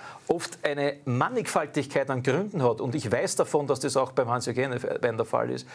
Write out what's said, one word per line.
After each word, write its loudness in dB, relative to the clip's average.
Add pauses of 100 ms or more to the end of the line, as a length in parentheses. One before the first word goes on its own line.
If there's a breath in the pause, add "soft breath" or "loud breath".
(300 loud breath)
oft 0
eine 0
Mannigfaltigkeit 0
an 0
Gründen 0
hat? 4
Und -2
ich -2
weiß 0
davon, 2
dass 2
das 2
auch 0
beim 2
Hans-Jörg 0
Jenne 0
der 0
Fall 0
ist. -6